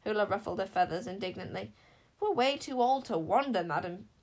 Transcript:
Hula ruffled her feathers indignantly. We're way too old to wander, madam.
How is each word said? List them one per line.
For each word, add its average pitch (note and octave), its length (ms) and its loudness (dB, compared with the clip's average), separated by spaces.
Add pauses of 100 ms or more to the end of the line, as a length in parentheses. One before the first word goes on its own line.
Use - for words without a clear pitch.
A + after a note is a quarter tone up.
Hula G#3+ 220 2
ruffled F#3 320 -2
her G3 80 -2
feathers F3+ 400 0
indignantly. F#3 640 -8 (480)
We're G#4 120 2
way C4+ 240 4
too C#4 260 -4
old C4 240 4
to G3 120 -2
wander, G3 440 2
madam. F3 460 -4 (140)